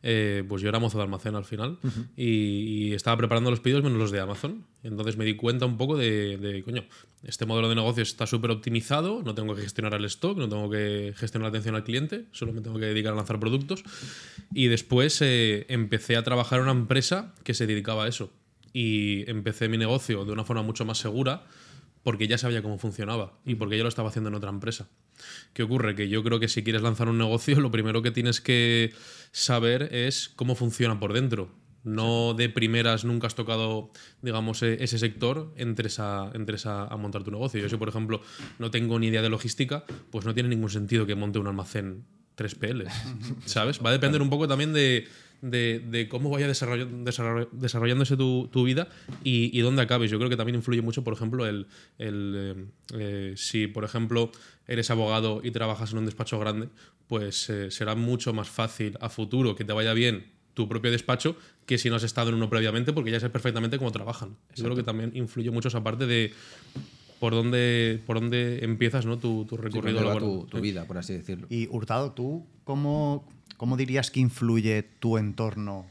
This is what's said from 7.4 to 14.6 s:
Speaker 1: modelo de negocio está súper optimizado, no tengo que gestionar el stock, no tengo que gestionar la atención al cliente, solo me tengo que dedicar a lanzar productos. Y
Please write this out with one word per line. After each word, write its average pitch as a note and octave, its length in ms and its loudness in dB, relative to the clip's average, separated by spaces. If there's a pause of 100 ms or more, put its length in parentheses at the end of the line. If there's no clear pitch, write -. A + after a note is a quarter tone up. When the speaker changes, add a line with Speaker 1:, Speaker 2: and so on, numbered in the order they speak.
Speaker 1:
modelo A2+ 220 2
de A2+ 80 4
negocio A2+ 260 2
está A2 240 -2
súper A#2 260 0
optimizado, C#3 680 0
no A2 140 -4
tengo G#2+ 180 -2
que G#2 100 -4
gestionar G#2+ 320 -4
el G#2 100 -2
stock, F#3 320 -2
no B2+ 100 -2
tengo G#2 220 -2
que G#2 480 -2
gestionar A2 260 -4
la A2 60 -2
atención A2 260 -2
al A2 80 -2
cliente, D3+ 480 -4
solo A2+ 220 -6
me A2+ 80 -6
tengo A2 180 -6
que A2 60 -2
dedicar G#2+ 260 0
a G#2+ 60 0
lanzar G#2+ 200 -2
productos. C#3 460 -2 (680)
Y C3 140 4